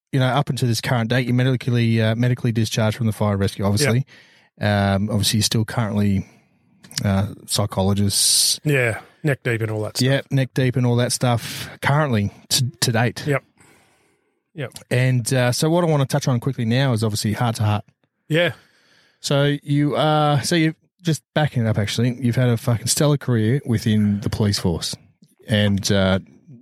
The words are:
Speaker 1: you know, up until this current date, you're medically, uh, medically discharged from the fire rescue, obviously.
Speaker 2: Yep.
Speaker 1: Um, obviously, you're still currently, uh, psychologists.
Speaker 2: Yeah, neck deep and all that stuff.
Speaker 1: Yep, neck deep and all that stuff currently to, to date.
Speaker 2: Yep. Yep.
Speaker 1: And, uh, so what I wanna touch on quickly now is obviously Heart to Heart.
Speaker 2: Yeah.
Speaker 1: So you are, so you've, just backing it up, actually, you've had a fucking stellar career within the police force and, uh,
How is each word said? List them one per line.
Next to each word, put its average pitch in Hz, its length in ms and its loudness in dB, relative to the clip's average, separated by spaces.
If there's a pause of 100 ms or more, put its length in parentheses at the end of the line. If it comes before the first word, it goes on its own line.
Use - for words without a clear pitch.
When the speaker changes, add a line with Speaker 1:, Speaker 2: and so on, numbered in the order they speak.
(120)
Speaker 1:
you 139 80 0
know, 131 60 2
up 127 220 0
until 123 200 -2
this 113 120 0
current 113 300 0
date, 123 160 0
you're 123 80 0
medically, 120 640 2
uh, 110 140 2
medically 123 380 0
discharged 107 440 0
from 113 100 -2
the 107 60 0
fire 104 240 0
rescue, 98 280 -2
obviously. 107 420 2 (540)
Speaker 2:
Yep. 101 360 2
Speaker 1:
Um, 104 140 -2
obviously, 104 280 0
you're 104 60 2
still 110 220 0
currently, 104 600 0 (800)
uh, 101 220 2 (200)
psychologists. - 1160 0
Speaker 2:
Yeah, 127 360 0 (220)
neck 143 200 0
deep 117 180 -2
and 107 100 -4
all 107 120 -4
that 104 160 -6
stuff. 127 100 2
Speaker 1:
Yep, 139 220 0
neck 131 240 0
deep 131 220 0
and 123 100 0
all 120 100 2
that 120 160 0
stuff - 560 -2 (140)
currently 135 500 0 (160)
to, 127 220 0 (100)
to 123 120 0
date. 113 340 -2
Speaker 2:
Yep. 139 180 -2 (1080)
Yep. 143 180 -10 (180)
Speaker 1:
And, 127 440 0
uh, 123 180 2
so 156 180 0
what 175 140 2
I - 20 0
wanna 139 200 2
touch - 200 -2
on 123 140 0
quickly 127 240 -4
now 127 280 2
is 110 120 0
obviously 104 300 -2
Heart 117 220 -2
to 110 80 -2
Heart. 107 200 0 (440)
Speaker 2:
Yeah. 160 240 0 (680)
Speaker 1:
So 143 420 0
you 147 340 0
are, 151 460 2
so 175 140 -2
you've, 160 180 0 (280)
just 160 200 -2 (120)
backing 139 300 0
it 113 40 2
up, 107 100 0
actually, 117 420 -2
you've 120 160 0
had 127 120 2
a 117 80 2
fucking 113 320 -2
stellar 147 280 2
career 120 480 0
within 107 560 2
the 104 100 -4
police 101 280 0
force - 380 -2 (520)
and, 104 440 2
uh, 95 260 4 (440)